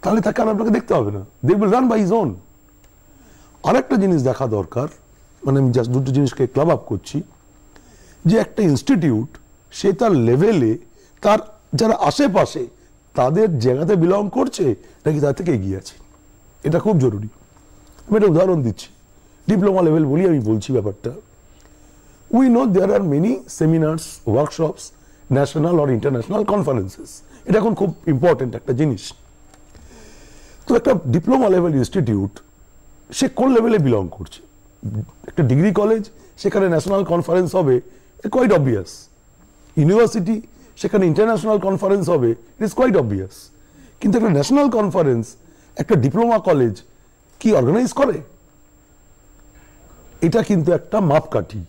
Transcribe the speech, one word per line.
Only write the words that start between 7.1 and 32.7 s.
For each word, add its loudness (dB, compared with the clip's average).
যে 4
একটা -6
institute 0
সে 0
তার 2
লেভেলে 2
তার 4
যারা 2
আশেপাশে -2
তাদের 2
জায়গাতে 2
belong 2
করছে -2
নাকি 0
তার 0
থেকে -4
এগিয়ে -2
আছে, -20
এটা 0
খুব 2
জরুরি। -2
আমি 0
একটা 4
উদাহরণ 2
দিচ্ছি, -8
Diploma 2
level 2
বলি, 0
আমি 2
বলছি -2
ব্যাপারটা। -6
We 4
know 2
there 2
are 0
many 0
seminars, 0
workshops, -4
national -2
or 0
international -4
conferences। -4
এটা 2
এখন 0
খুব -2
important 0
একটা -6
জিনিস। -2
তো 2
একটা 0
ডিপ্লোমা 2
লেভেল 2
ইনস্টিটিউট -2